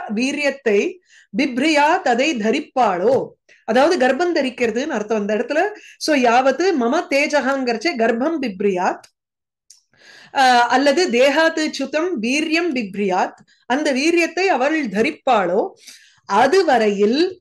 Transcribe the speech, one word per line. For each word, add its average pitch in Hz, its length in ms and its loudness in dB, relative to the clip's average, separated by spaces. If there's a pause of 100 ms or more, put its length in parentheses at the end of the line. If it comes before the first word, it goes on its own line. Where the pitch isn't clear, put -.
(160)
வீரியத்தை 277 840 -2 (400)
பிப்ரியாத் 294 680 2
அதை 262 280 0
தரிப்பாளோ, 220 920 0 (380)
அதாவது 262 420 2
கர்ப்பம் 330 280 0
தரிக்கிறதுன்னு 254 520 -2
அர்த்தம் 220 300 -4
அந்த 208 180 -2
இடத்துல. 277 280 -2 (340)
So, 302 200 0
யாவத்து 262 540 2 (100)
மம 285 280 -2
தேஜகாங்கிறச்சே 277 880 -2
கர்ப்பம் 233 440 -2
பிப்ரியாத், 202 600 -4 (1300)
அ, 254 260 6
அல்லது 269 480 2
தேகாத்து 302 680 2
சுதம் 302 300 -4 (120)
வீரியம் 311 520 -2
பிப்ரியாத், 196 600 -2 (300)
அந்த 285 280 -2
வீரியத்தை 330 520 0
அவள் 302 420 0
தரிப்பாளோ 208 840 -2 (560)
அதுவரையில் 247 1160 2